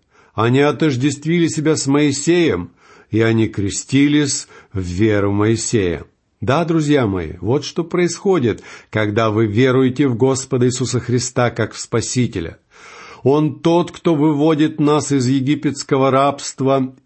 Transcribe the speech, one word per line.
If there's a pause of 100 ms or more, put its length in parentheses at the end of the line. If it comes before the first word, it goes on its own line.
(340)
Они
отождествили
себя
с
Моисеем, (380)
и
они
крестились (240)
в
веру
Моисея. (340)
Да,
друзья
мои,
вот
что
происходит, (260)
когда
вы
веруете
в
Господа
Иисуса
Христа
как
в
Спасителя. (640)
Он
тот,
кто
выводит
нас
из
египетского
рабства (100)